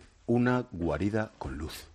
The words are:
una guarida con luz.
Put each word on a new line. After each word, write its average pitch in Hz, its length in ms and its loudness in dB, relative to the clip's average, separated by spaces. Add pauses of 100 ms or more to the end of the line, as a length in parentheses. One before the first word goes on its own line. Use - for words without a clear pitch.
(260)
una 123 460 4
guarida 95 640 0
con 69 220 -8
luz. - 360 -8